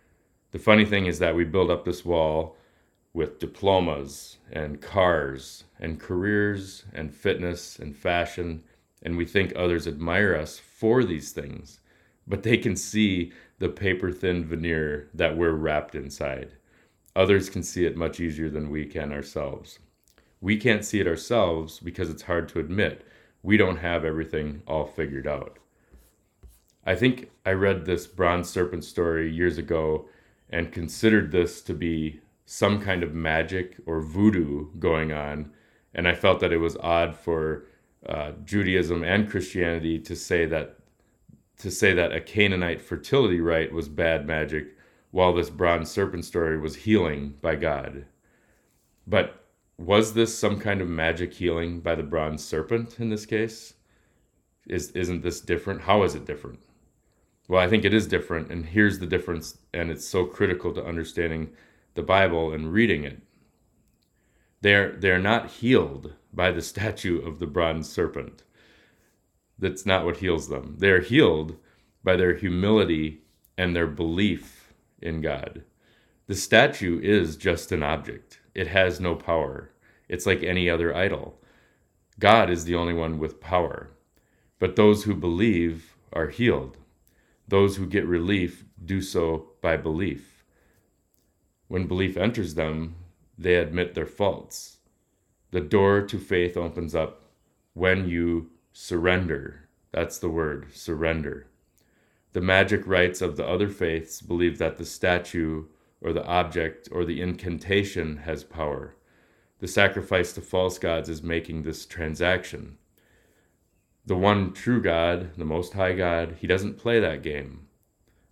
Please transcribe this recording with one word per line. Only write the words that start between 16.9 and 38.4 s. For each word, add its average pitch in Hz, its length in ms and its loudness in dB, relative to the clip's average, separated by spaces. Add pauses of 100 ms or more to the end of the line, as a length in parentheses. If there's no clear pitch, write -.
Others 95 340 4
can 87 140 -6
see 87 220 -2
it 80 100 -2
much 82 240 -4
easier 80 300 -4
than 76 200 -6
we 76 160 -6
can 73 280 -8
ourselves. 71 680 -10 (600)
We 101 160 2
can't 110 260 2
see 104 160 0
it 90 80 2
ourselves 82 720 0
because 87 300 -8
it's 76 140 -10
hard 85 260 -4
to - 100 -6
admit 82 460 -2 (360)
we 101 140 4
don't 92 220 6
have 85 260 -2
everything 78 640 -4
all 76 180 -2
figured 69 420 -6
out. 71 300 -8 (1300)
I 90 100 2
think 123 340 0 (160)
I 98 60 2
read 95 340 2
this 87 220 -2
bronze 87 420 0
serpent 90 340 -2
story 82 480 -2
years 82 260 0
ago 78 520 -2 (400)
and 85 240 -4
considered 90 580 2
this 87 300 0
to - 120 -8
be 80 460 -4 (280)
some 104 320 0
kind 95 220 -2
of 78 140 -4
magic 82 600 -2 (100)
or 80 140 -2
voodoo 78 760 0
going 80 340 0
on, 73 400 -6 (440)
and 87 120 0
I 85 60 6
felt 92 280 4
that 90 120 2
it 85 40 4
was 82 200 -2
odd 85 380 0
for, 78 500 -4 (420)
uh, 76 260 -6 (100)